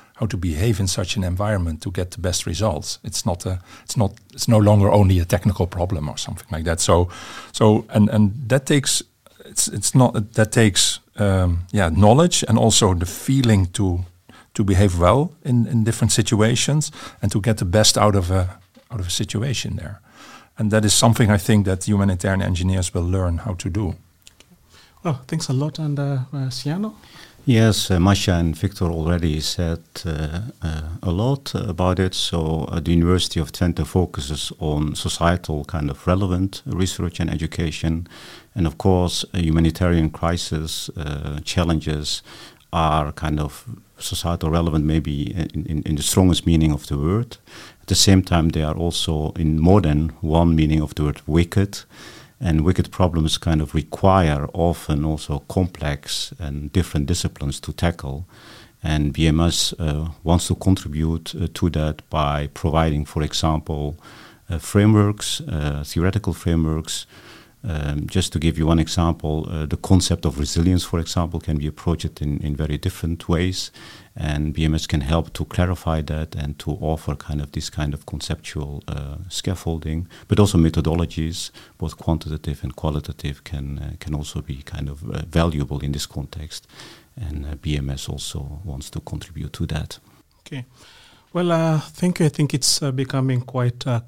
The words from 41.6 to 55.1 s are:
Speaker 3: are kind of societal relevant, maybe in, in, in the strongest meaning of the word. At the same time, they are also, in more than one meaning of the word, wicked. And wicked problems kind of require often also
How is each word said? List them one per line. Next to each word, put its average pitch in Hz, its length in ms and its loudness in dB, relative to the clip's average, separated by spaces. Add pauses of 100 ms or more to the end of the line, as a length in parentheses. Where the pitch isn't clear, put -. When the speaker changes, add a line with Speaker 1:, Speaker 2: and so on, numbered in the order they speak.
Speaker 3:
are 78 420 0
kind 76 280 -4
of - 240 -8 (340)
societal 85 520 -4
relevant, 80 340 2
maybe 73 500 -2
in, - 320 -6
in, 76 160 -4
in 78 140 -4
the 71 60 -4
strongest 90 440 4
meaning 80 260 4
of 71 140 -6
the 71 120 -4
word. 104 400 -2 (420)
At - 60 -20
the 95 80 0
same 95 280 6
time, 82 280 2
they 78 120 0
are 76 140 -2
also, 82 560 -2
in 78 260 0
more 92 220 8
than 78 300 2 (100)
one 82 340 4
meaning 78 280 4
of 73 120 -6
the 73 100 -2
word, 71 220 -4
wicked. 87 580 0 (580)
And 78 220 2
wicked 78 260 0
problems 80 460 0
kind 80 240 0
of 73 140 -4
require 78 800 2
often 80 500 0
also 76 440 -4